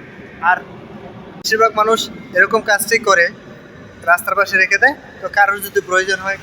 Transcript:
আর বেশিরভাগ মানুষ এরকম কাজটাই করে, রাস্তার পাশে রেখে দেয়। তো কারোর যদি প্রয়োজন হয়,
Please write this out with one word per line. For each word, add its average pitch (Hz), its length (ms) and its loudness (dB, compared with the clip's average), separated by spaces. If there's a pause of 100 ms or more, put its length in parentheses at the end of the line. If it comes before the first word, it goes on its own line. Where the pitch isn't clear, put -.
(420)
আর 180 160 2 (800)
বেশিরভাগ 220 400 0
মানুষ 214 340 0 (260)
এরকম 196 260 2
কাজটাই 220 380 0
করে, 190 300 2 (720)
রাস্তার 175 320 2
পাশে 196 220 0
রেখে 190 200 2
দেয়। 247 160 4 (280)
তো 185 80 -8
কারোর 202 320 2
যদি 202 200 -2
প্রয়োজন 185 380 0
হয়, 190 240 -6